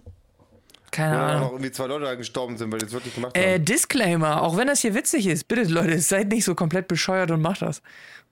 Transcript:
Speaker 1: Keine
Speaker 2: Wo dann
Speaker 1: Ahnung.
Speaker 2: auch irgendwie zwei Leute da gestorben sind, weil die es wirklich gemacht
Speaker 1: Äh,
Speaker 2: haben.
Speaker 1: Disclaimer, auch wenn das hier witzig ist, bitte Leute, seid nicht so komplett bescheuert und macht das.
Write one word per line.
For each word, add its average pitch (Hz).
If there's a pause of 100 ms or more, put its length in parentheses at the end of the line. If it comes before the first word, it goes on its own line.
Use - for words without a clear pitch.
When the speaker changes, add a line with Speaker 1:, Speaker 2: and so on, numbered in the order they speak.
(920)
Speaker 1:
Keine 156
Speaker 2:
Wo 151
dann 151
Speaker 1:
Ahnung. 147
Speaker 2:
auch 123
irgendwie 131
zwei 131
Leute 147
da 131
gestorben 123
sind, 110
weil 110
die 110
es 104
wirklich 123
gemacht 123
Speaker 1:
Äh, 185
Speaker 2:
haben. 160
Speaker 1:
Disclaimer, 175
auch 170
wenn 247
das 285
hier 214
witzig 254
ist, 160
bitte 240
Leute, 170
seid 196
nicht 220
so 180
komplett 180
bescheuert 180
und 160
macht 175
das. - (500)